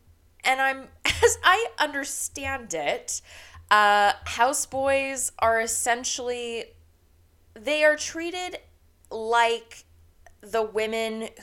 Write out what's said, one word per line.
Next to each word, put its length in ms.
and 180
I'm, 340
<laughs> 100
as 380
I 240
understand 960
it, 480
uh, 440
houseboys 1120
are 200
essentially, 1040
they 280
are 140
treated 640
like 760
the 200
women 680